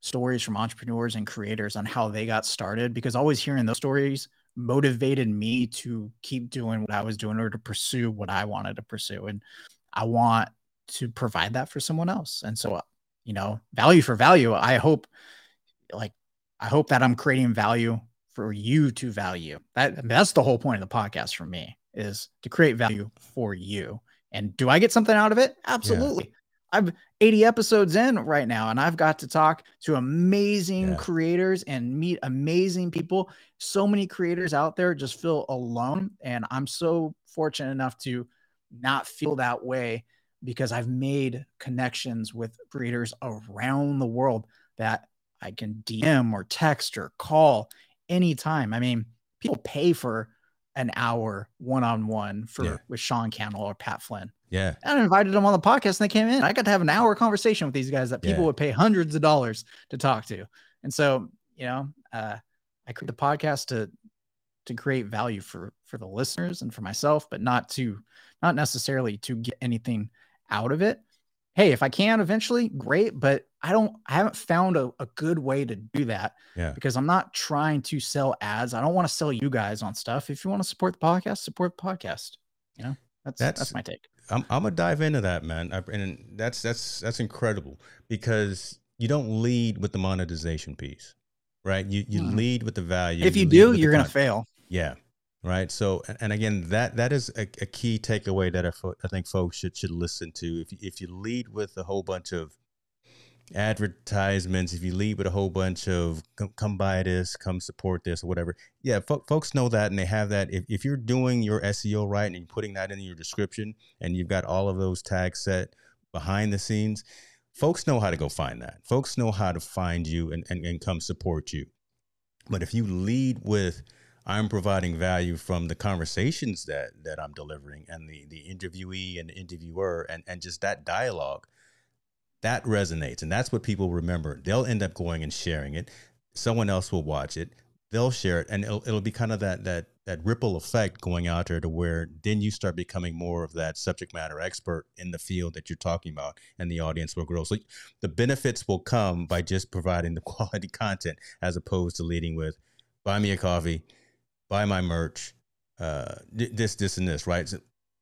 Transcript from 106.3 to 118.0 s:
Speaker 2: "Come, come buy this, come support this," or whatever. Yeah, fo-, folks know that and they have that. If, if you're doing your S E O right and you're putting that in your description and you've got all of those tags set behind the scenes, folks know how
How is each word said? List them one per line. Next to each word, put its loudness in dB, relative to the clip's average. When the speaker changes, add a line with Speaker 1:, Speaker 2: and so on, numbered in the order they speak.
Speaker 2:
"Come, -6
come -4
buy 0
this, 0
come -4
support -4
this," -4
or -8
whatever. -4
Yeah, 2
fo-, -4
folks 0
know 2
that 2
and 0
they 0
have 0
that. 0
If, -2
if -4
you're 0
doing 2
your 0
S -2
E 0
O 0
right 0
and -6
you're -12
putting -8
that -6
in -12
your -14
description -6
and -2
you've -2
got 0
all 0
of -2
those -2
tags -2
set -2
behind 0
the -2
scenes, -2
folks 0
know 4
how 2